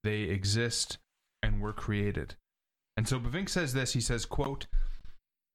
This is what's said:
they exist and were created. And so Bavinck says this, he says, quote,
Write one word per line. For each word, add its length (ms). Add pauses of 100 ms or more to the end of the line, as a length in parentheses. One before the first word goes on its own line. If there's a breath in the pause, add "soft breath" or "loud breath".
they 180
exist 760 (420)
and 180
were 140
created. 640 (600)
And 120
so 120
Bavinck 300
says 240
this, 200
he 80
says, 240
quote, 420 (880 loud breath)